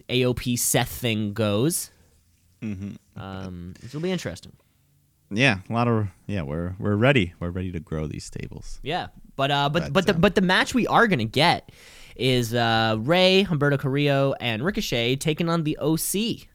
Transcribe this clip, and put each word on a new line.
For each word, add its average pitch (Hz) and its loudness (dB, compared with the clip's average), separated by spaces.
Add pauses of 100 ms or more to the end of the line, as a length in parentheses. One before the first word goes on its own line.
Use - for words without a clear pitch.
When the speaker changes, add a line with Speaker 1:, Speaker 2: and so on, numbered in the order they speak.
(100)
Speaker 1:
A 123 2
O 123 2
P 120 -4
Seth 120 0
thing 110 -2
goes. 110 0 (720)
Speaker 2:
Mm-hmm. 101 -10
Speaker 1:
Um, 92 -12
this 123 -16
will 151 -8
be 185 -4
interesting. 104 -8 (760)
Speaker 2:
Yeah, 107 2
a - -8
lot 117 2
of, 110 2 (180)
yeah, 101 -4
we're, 85 -6
we're 104 0
ready. 110 4
We're 87 -4
ready 92 -6
to 85 -8
grow 78 -6
these - -10
stables. - -12
Speaker 1:
Yeah, 143 -6 (300)
but, 135 0
uh, 143 2
but, 160 0
Speaker 2:
But, 139 -6
Speaker 1:
but 185 2
the, 202 4
Speaker 2:
um, 165 0
Speaker 1:
but 202 4
the 202 4
match 190 2
we 226 2
are 196 6
gonna 143 0
get 127 2 (440)
is, 123 0
uh, 113 2
Rey, 185 4
Humberto 143 2
Carrillo, 139 0
and 113 -2
Ricochet 135 0
taking 160 -2
on 165 0
the 151 -4
O 160 2
C. 196 -4